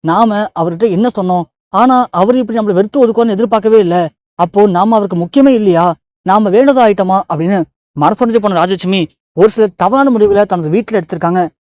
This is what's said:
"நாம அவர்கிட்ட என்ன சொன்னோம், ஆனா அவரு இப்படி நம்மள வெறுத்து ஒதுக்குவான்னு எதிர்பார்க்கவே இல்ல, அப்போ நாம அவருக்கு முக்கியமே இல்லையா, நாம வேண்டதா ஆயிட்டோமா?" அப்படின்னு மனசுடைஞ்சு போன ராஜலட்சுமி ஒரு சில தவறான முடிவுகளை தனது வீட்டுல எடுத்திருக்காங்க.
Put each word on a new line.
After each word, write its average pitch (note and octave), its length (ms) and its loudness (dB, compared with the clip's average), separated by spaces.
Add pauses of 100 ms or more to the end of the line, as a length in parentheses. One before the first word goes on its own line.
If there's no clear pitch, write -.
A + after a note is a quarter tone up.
"நாம G#3 340 0 (220)
அவர்கிட்ட E3+ 260 -2 (100)
என்ன A3+ 200 0
சொன்னோம், F3+ 280 -2 (360)
ஆனா B3+ 160 2 (220)
அவரு A3 240 2
இப்படி A3+ 160 -6
நம்மள G#3 200 -2
வெறுத்து G#3+ 240 0
ஒதுக்குவான்னு A#3 340 0
எதிர்பார்க்கவே A3 480 0
இல்ல, F3 120 0 (460)
அப்போ F3+ 180 -2 (160)
நாம G#3+ 220 0
அவருக்கு F#3 240 -4
முக்கியமே C4+ 360 2
இல்லையா, F3 260 2 (420)
நாம G3+ 280 2
வேண்டதா B3+ 300 4
ஆயிட்டோமா?" F#3+ 340 0 (120)
அப்படின்னு E3+ 280 -2 (380)
மனசுடைஞ்சு G#3+ 480 0
போன G3 140 -2
ராஜலட்சுமி F#3 420 -2 (360)
ஒரு F#3+ 180 4
சில A3 100 0 (180)
தவறான C4+ 320 2
முடிவுகளை G#3 380 2
தனது E3+ 220 -4
வீட்டுல A3 260 -2
எடுத்திருக்காங்க. F3 420 -4 (220)